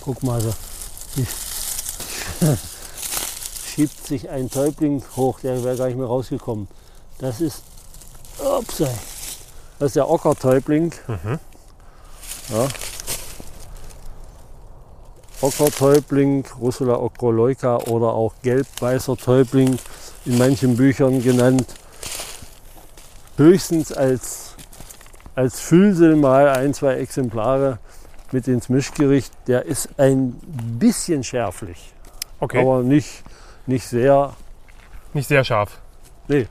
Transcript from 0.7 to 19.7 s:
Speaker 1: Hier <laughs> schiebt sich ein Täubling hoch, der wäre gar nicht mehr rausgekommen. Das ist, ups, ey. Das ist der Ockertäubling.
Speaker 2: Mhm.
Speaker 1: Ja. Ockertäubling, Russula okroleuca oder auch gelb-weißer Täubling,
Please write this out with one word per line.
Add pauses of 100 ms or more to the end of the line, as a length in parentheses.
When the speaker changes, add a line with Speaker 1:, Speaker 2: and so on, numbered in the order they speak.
Speaker 1:
Hier
<laughs> (1080)
schiebt
sich
ein
Täubling (140)
hoch,
der
wäre
gar
nicht
mehr
rausgekommen. (500)
Das
ist, (760)
ups,
ey. (880)
Das
ist
der
Ockertäubling. (140)
Speaker 2:
Mhm. (1120)
Speaker 1:
Ja. (2750)
Ockertäubling, (160)
Russula
okroleuca (100)
oder
auch (100)
gelb-weißer
Täubling, (460)